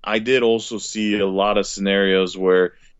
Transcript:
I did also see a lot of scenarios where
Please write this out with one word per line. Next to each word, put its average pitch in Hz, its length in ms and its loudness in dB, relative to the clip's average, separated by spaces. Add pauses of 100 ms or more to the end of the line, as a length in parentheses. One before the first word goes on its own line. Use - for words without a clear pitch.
I 107 160 -2
did 123 240 0
also 113 340 0
see 104 400 -4
a 98 80 0
lot 98 320 0
of 98 80 0
scenarios 95 720 0
where 92 360 2 (260)